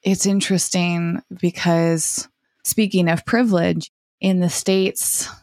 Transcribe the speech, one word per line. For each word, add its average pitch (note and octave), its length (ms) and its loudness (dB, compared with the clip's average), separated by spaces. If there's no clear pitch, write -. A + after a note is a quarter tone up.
it's F#3+ 220 2
interesting F3 960 0
because E3 880 0
speaking F#3+ 440 0
of E3 180 0
privilege, F3+ 680 0
in F#3+ 180 2
the F3 100 2
States, - 800 -2